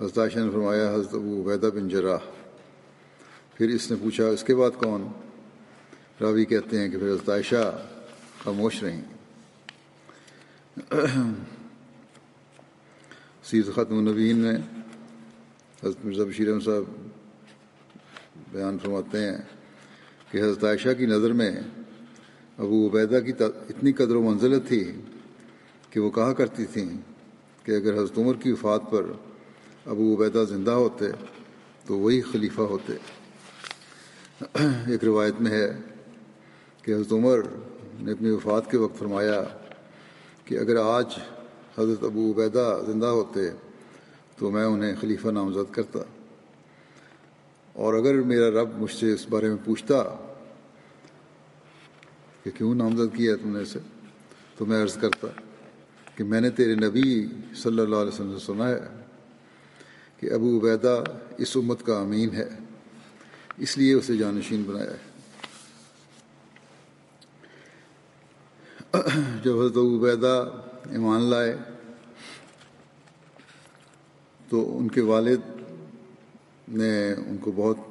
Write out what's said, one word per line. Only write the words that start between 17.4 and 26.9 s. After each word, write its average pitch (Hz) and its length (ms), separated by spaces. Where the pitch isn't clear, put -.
بیان 98 260
فرماتے 101 400
ہیں 101 200
کہ - 80
حضرت 104 260
عائشہ 107 240
کی 123 80
نظر 110 260
میں 113 200
ابو 107 280
عبیدہ 110 400
کی 131 60
تا-، 110 240
اتنی 139 240
قدر 123 220
و 117 80
منزلت 113 460
تھی 98 240
کہ 110 100
وہ 104 100
کہا 117 220
کرتی 127 320
تھیں 98 240